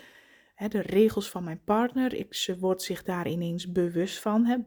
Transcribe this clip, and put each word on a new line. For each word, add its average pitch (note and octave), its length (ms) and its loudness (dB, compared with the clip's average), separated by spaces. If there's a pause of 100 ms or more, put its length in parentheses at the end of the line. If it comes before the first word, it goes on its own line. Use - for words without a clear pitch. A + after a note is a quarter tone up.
(560)
Hè, G3+ 120 -6
de G#3 140 0
regels G3+ 480 4
van F3+ 140 -8
mijn E3 200 -8
partner, A#3+ 500 2
ik, - 200 -6
ze - 260 -4
wordt F#3 220 0
zich - 220 -6
daar F3 240 -2
ineens F3 440 -4
bewust F3 480 0
van." A3 260 4
Hè. B3 220 2